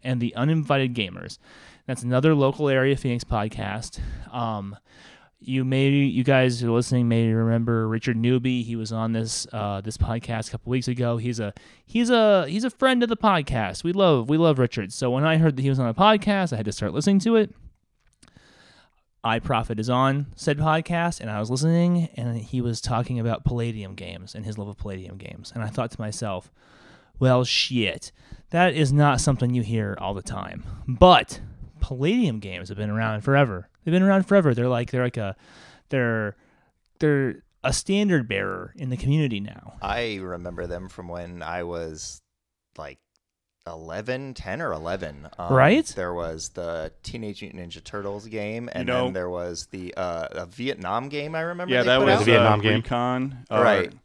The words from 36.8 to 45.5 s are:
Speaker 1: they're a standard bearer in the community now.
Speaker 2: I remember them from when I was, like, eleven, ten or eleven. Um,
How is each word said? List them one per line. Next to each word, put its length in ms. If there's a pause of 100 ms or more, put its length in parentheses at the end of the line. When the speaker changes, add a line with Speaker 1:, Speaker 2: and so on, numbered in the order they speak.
Speaker 1:
they're 420 (220)
a 100
standard 540
bearer 500
in 140
the 40
community 440
now. 420
Speaker 2:
I 360
remember 500
them 200
from 200
when 340
I 220
was, 580 (560)
like, 220 (640)
eleven, 720
ten 260
or 100
eleven. 560 (120)
Um, 120